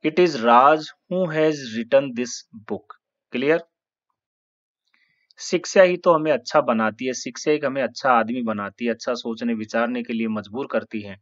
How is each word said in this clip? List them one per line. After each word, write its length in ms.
"It 160
is 160
Raj 440
who 420
has 360
written 480
this 160
book"। 260
क्लियर? 320
शिक्षा 420
ही 160
तो 160
हमें 180
अच्छा 300
बनाती 440
है, 80
शिक्षा 380
एक 140
हमें 160
अच्छा 300
आदमी 300
बनाती 440
है, 60
अच्छा 220
सोचने 400
विचारने 500
के 100
लिए 140
मजबूर 440
करती 300
है। 200